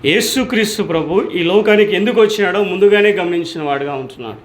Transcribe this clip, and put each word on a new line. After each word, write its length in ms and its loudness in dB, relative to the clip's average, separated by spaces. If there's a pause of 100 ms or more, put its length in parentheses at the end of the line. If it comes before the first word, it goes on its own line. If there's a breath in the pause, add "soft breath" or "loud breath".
యేసుక్రీస్తు 760 0
ప్రభు 520 -2
ఈ 80 -2
లోకానికి 520 2
ఎందుకు 260 2
వచ్చినాడో 420 0
ముందుగానే 480 4
గమనించిన 520 -4
వాడుగా 300 -4
ఉంటున్నాడు. 520 -12